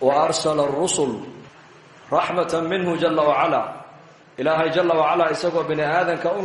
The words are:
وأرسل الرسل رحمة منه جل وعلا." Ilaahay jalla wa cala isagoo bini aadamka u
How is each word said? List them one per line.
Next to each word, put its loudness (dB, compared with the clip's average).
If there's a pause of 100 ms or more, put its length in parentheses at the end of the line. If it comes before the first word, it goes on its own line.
وأرسل 2
الرسل 0 (1000)
رحمة 0
منه -2
جل 0
وعلا." 2 (720)
Ilaahay 0
jalla 2
wa 2
cala 2
isagoo -2
bini -2
aadamka 0
u -4